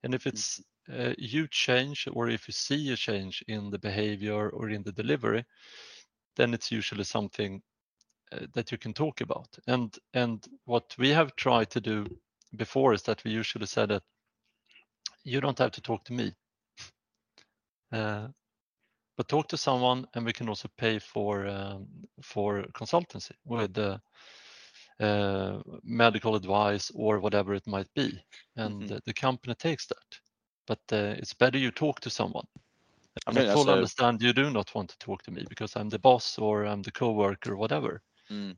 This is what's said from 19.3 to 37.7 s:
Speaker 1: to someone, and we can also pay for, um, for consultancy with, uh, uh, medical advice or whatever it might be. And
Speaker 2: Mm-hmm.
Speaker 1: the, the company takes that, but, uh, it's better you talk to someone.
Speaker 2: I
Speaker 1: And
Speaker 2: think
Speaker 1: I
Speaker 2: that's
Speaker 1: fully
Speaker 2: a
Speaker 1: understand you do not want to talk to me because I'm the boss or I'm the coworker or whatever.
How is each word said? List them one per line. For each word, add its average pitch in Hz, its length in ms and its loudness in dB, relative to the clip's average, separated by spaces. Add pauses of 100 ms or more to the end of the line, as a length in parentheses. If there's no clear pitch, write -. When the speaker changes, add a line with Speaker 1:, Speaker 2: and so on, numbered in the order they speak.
Speaker 1:
to 165 80 -4
someone, 127 580 2
and 117 100 -2
we 117 80 0
can 117 160 -4
also 101 280 -6
pay 110 220 2
for, 101 480 -2
um, 98 400 -6 (360)
for 101 400 -2 (120)
consultancy 139 580 -2 (120)
with, 107 340 -2
uh, 101 200 0 (1000)
uh, 98 600 2 (220)
medical 113 520 4
advice 101 600 2
or 107 260 2
whatever 101 340 2
it 95 120 -6
might 98 280 -6
be. 110 280 -2 (340)
And 107 220 -6
Speaker 2:
Mm-hmm. 104 100 -8
Speaker 1:
the, 104 160 -6
the 110 100 -8
company 127 400 -2
takes 165 320 -4
that, - 340 -12 (460)
but, - 140 -4 (120)
uh, 104 260 0
it's - 160 -10
better 127 240 6
you 127 120 2
talk 151 300 0
to 120 100 -8
someone. - 360 -4 (800)
Speaker 2:
I - 40 -2
Speaker 1:
And 120 80 4
Speaker 2:
think 135 40 6
Speaker 1:
I 120 40 6
Speaker 2:
that's 131 200 6
Speaker 1:
fully 98 60 6
Speaker 2:
a - 20 8
Speaker 1:
understand 110 480 2
you 123 100 6
do 135 180 4
not 107 240 -2
want 98 160 -4
to - 80 -20
talk - 260 -8
to - 80 -14
me - 160 -6
because - 280 -8
I'm 107 140 -4
the 107 80 -4
boss 127 400 6
or 107 260 2
I'm 104 180 -2
the 101 100 -10
coworker 110 600 2
or 98 40 -4
whatever. 113 460 -2 (280)